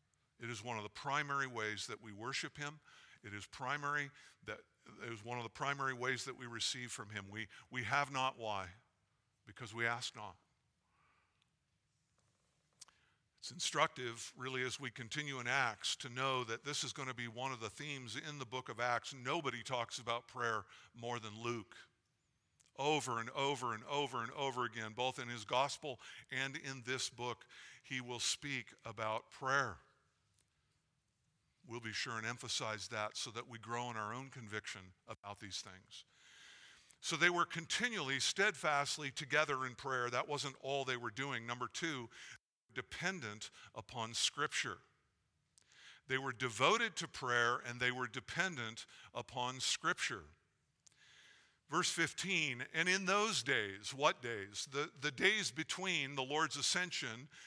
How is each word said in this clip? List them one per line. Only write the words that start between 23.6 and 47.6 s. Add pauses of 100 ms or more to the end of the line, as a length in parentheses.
and
over
and
over
again,
both
in
his
gospel (320)
and
in
this
book, (380)
he
will
speak (180)
about
prayer. (1900)
We'll
be
sure
and
emphasize
that
so
that
we
grow
in
our
own
conviction (260)
about
these
things. (960)
So
they
were
continually,
steadfastly
together
in
prayer.
That
wasn't
all
they
were
doing.
Number
two, (640)
dependent (260)
upon
Scripture. (1300)
They
were
devoted
to
prayer (100)